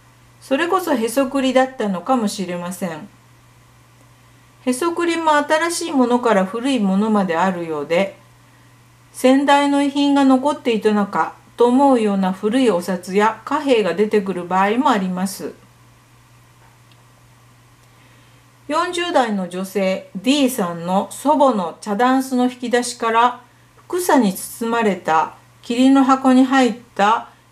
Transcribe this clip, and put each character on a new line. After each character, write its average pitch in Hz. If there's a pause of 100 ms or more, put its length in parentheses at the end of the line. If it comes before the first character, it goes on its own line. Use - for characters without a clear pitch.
(440)
そ 269
れ 339
こ 370
そ 339
へ 226
そ 262
く 277
り 262
だ 262
っ 262
た 214
の 185
か 262
も 214
し 196
れ 175
ま 175
せ 185
ん。 160 (1600)
へ 254
そ 339
く 339
り 330
も 320
新 311
し 339
い 320
も 254
の 240
か 233
ら 190
古 233
い 254
も 190
の 220
ま 208
で 165
あ 185
る 175
よ 147
う -
で、 180 (960)
先 269
代 285
の 285
遺 285
品 285
が 277
残 262
っ 294
て 233
い 202
た 214
の 208
か 165 (220)
と 240
思 269
う 240
よ 208
う 196
な 185
古 214
い 240
お 175
札 185
や 220
貨 294
幣 247
が 175
出 208
て 208
く 190
る 175
場 185
合 208
も 269
あ 214
り 190
ま 185
す。 - (3250)
四 339
十 349
代 240
の 190
女 180
性 190
D 254
さ 180
ん 165
の 190
祖 285
母 269
の 175
茶 208
箪 254
笥 262
の 247
引 247
き 247
出 247
し -
か 226
ら、 240 (360)
ふ -
く 359
さ 311
に 196
包 -
ま 233
れ 196
た 160 (260)
桐 254
の 269
箱 262
に 254
入 262
っ 202 (200)
た 214 (220)